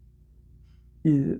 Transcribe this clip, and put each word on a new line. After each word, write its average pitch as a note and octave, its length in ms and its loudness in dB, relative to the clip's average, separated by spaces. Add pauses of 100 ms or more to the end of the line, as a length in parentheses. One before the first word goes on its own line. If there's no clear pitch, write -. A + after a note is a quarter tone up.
(1040)
이 D3 360 0